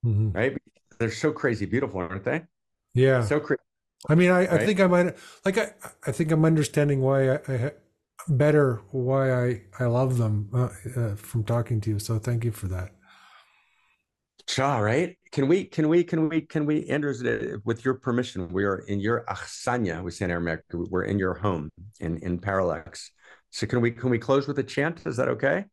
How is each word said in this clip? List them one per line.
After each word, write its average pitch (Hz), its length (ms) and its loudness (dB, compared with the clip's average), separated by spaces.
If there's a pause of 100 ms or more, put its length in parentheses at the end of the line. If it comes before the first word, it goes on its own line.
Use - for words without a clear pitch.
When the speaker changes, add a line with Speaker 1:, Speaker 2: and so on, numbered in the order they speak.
Speaker 1:
Mm-hmm. 107 260 2
Speaker 2:
Right? 131 260 0 (440)
They're 113 100 0
so 151 220 -2
crazy 117 340 -2
beautiful, 107 320 -2
aren't 92 260 -6
they? 151 200 -2 (500)
Speaker 1:
Yeah. 127 300 4
Speaker 2:
So 147 160 2
cra- - 160 -2 (520)
Speaker 1:
I 156 60 4
mean, 180 160 6
I, 180 160 4
I 180 100 -2
Speaker 2:
Right? 113 80 4
Speaker 1:
think 202 140 2
I 190 80 6
might, 180 300 4 (280)
like, 196 140 0
I, 214 140 -2 (340)
I 139 60 -2
think 156 180 0
I'm 160 140 4
understanding 147 560 4
why 135 340 4
I, - 40 -2 (100)
I 135 80 -2
ha-, 123 140 -2 (580)
better 143 520 4 (120)
why 131 400 2
I, 123 300 0 (180)
I 123 60 0
love 123 320 2
them, 107 360 0
uh, 123 140 2 (280)
uh, 110 200 -2
from - 260 -4
talking 117 380 0
to 107 100 -4
you. 104 80 0
So 107 220 -2
thank 117 240 -2
you 117 80 0
for 98 160 -8
that. 90 240 -6 (1600)
Speaker 2:
Sure, 135 320 0
right? 127 380 0 (140)
Can 139 160 0
we, 190 160 4
can 156 240 -2
we, 170 160 4
can 160 240 0
we, 156 120 0
can 156 260 -4
we, 151 220 -2
Andrew, 143 220 -2
is 123 100 -6
it, 113 460 -4
with 113 180 -4
your 131 100 0
permission, 120 580 -4
we 95 120 0
are 98 140 0
in 101 220 -6
your 113 280 -2
achsanya, 98 760 -4
we 87 80 -6
say - 120 -6
in 87 60 -2
Aramaic, 85 300 -2 (120)
we're 90 300 -2
in 101 160 0
your 92 160 0
home 85 340 -2 (300)
in, 82 200 -6
in 87 200 -4
Parallax. 90 720 -4 (400)
So - 160 -6
can 123 140 0
we, 120 100 2
can 123 180 -6
we 117 120 0
close 135 260 0
with 143 140 -4
a - 20 -2
chant? 147 420 -4
Is 139 120 -6
that 127 140 -2
okay? 151 420 0